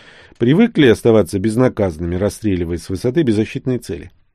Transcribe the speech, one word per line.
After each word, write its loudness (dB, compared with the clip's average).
привыкли 2
оставаться 2
безнаказанными, -2
расстреливая -4
с -14
высоты -2
беззащитные -2
цели. -14